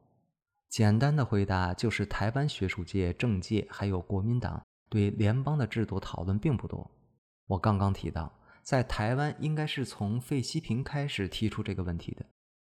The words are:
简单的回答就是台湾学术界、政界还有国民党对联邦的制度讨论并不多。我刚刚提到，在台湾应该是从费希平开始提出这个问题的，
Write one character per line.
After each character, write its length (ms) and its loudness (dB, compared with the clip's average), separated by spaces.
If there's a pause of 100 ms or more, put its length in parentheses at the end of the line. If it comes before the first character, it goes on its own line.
(680)
简 280 6
单 180 4
的 80 4
回 220 2
答 280 2
就 160 0
是 160 0
台 260 -2
湾 160 0
学 200 0
术 160 -4
界、 300 0
政 260 0
界 300 0
还 160 -6
有 160 0
国 200 -2
民 180 2
党 240 -6 (260)
对 220 4
联 320 2
邦 140 0
的 100 0
制 180 -2
度 140 -2
讨 240 -6
论 160 2
并 160 2
不 120 -4
多。 220 -8 (580)
我 120 0
刚 180 4
刚 160 4
提 160 -6
到， 220 -6 (320)
在 180 2
台 340 -2
湾 240 -2
应 140 -2
该 140 -2
是 180 -4
从 340 -2
费 220 -2
希 180 -4
平 240 -2
开 240 -4
始 200 -2
提 220 -2
出 120 -4
这 140 -4
个 80 -2
问 140 -2
题 160 -8
的， 120 -10 (420)